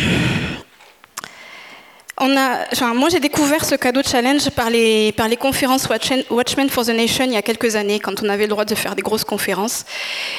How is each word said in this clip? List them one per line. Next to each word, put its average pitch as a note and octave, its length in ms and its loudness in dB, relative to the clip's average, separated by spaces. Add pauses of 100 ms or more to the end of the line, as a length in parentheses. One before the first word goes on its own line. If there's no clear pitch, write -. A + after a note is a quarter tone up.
(2250)
on C4+ 140 4
a, C4+ 340 0
enfin, A#3+ 220 0
moi, B3+ 160 2
j'ai F4 100 2
découvert D4 460 2
ce D4 120 0
cadeau C4 260 2
challenge C4+ 480 2
par A#3+ 180 -2
les, A3 440 4
par A3+ 140 0
les A3+ 100 0
conférences C4 520 0
Watch-, B3+ 400 0
Watchmen B3 400 0
for B3 160 0
the A#3 60 0
Nation A#3 340 2
il B3+ 80 0
y A#3 40 0
a G3+ 60 0
quelques A3+ 340 -2
années, G#3 220 0
quand G3 240 -6
on G#3+ 60 0
avait G3+ 140 0
le G#3+ 80 2
droit G#3+ 160 0
de A3 80 -2
faire G3+ 200 -4
des C4+ 60 -4
grosses G#3+ 240 -2
conférences. G3+ 640 -4 (520)